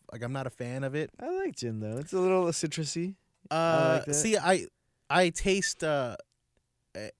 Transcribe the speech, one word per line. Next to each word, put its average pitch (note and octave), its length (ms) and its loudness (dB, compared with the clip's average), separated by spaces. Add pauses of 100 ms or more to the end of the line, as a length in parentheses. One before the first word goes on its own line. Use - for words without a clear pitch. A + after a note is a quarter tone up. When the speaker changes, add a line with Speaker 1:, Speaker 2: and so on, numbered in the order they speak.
(120)
Speaker 1:
like, A2 120 -10
I'm A#2+ 100 -4
not C3+ 140 -4
a - 20 -6
fan B2 340 -6
of C3+ 120 -4
it. D3+ 240 -4
Speaker 2:
I C4 100 -8
like F#4 260 -4
gin, A2+ 240 -6
though. A2 180 -4
It's D3+ 160 -10
a F#3+ 60 2
little F#3 260 4
citrusy. E3+ 720 -4 (360)
I D#3 40 0
Speaker 1:
Uh, D#3+ 420 4
Speaker 2:
like - 80 -2
that. D3 100 -4
Speaker 1:
see, G#3+ 220 2
I, E3+ 280 4 (420)
I F3+ 220 4
taste, - 540 0
uh, C#3 340 0 (760)
eh, G#2 140 -12 (100)